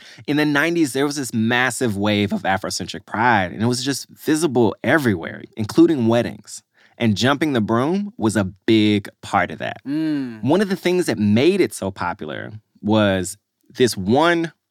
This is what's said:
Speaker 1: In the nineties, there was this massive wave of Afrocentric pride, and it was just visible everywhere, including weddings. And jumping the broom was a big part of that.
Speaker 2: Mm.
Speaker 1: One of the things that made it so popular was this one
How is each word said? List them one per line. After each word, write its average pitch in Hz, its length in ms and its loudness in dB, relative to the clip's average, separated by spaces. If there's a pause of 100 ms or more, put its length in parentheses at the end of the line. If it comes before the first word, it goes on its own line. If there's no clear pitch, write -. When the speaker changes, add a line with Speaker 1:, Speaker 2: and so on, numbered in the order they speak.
(260)
Speaker 1:
In 143 100 0
the 151 80 2
nineties, 151 480 0
there 135 120 -2
was 143 120 -4
this 131 180 -8
massive 120 640 0
wave 104 360 0
of 104 100 -4
Afrocentric 87 600 -6
pride, 104 480 0
and 101 100 -8
it 117 40 0
was 123 180 -2
just 135 260 -6
visible 143 720 0
everywhere, 117 580 0 (140)
including 139 500 4
weddings. 113 560 -2 (340)
And 110 200 2
jumping 139 380 0
the 120 60 2
broom 147 560 0
was 107 200 0
a 104 80 2
big 107 640 0 (140)
part 90 280 -2
of 80 80 -12
that. - 280 -8
Speaker 2:
Mm. 139 580 -6
Speaker 1:
One 160 160 2
of 208 80 0
the 190 80 -2
things 180 300 0
that 127 120 -2
made 120 420 4
it 120 120 0
so 95 180 -6
popular 78 600 -8 (300)
was 101 560 2 (320)
this 123 260 2
one 156 560 2 (180)